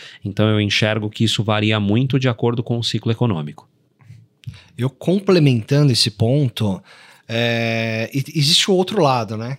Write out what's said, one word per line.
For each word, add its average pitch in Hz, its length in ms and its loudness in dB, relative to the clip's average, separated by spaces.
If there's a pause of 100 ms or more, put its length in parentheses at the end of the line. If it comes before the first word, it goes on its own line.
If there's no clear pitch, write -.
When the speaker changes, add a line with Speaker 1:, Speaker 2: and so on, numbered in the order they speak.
(220)
Speaker 1:
então 104 280 0
eu 107 100 2
enxergo 107 480 0
que 110 160 -2
isso 107 180 0
varia 107 380 0
muito 123 380 0
de 131 100 0
acordo 117 340 -2
com 120 160 -4
o 117 60 -4
ciclo 113 260 -4
econômico. 90 560 -4 (1080)
Speaker 2:
Eu 127 140 -2
complementando 147 1040 2
esse 113 180 0
ponto, 113 720 0 (460)
é, 113 840 -2
e-, 139 120 -2 (100)
existe 160 360 2
o 190 40 4
outro 190 260 0
lado, 120 360 2
né? 120 220 -8